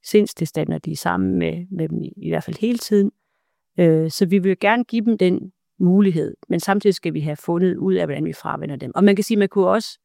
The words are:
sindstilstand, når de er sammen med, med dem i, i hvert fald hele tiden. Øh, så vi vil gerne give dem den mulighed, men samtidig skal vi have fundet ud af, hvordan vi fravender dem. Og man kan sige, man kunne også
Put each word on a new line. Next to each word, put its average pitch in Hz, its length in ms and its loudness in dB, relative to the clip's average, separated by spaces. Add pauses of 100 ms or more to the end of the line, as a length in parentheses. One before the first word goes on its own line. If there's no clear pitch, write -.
sindstilstand, - 640 0
når 160 80 -2
de 160 140 -8
er 151 40 -6
sammen - 440 -2
med, 165 320 -4
med 165 180 -4
dem 160 120 -6
i, - 160 -10
i 196 120 -8
hvert 160 140 -2
fald 160 160 -10
hele 233 180 -2
tiden. 202 340 2 (680)
Øh, 160 320 4
så - 140 0
vi 185 140 2
vil 185 200 0
gerne 233 240 2
give 226 220 -2
dem 220 120 2
den 185 340 0 (280)
mulighed, 185 560 2 (140)
men 180 100 -2
samtidig 196 360 0
skal 165 180 -6
vi 156 60 -4
have 147 160 -4
fundet 175 420 0
ud 190 160 0
af, 180 120 2
hvordan 151 200 -4
vi 160 80 -6
fravender 147 420 -8
dem. - 200 -12
Og 180 80 2
man 202 120 4
kan 208 80 -2
sige, 226 140 -2
man 196 120 2
kunne 190 180 0
også 202 380 -2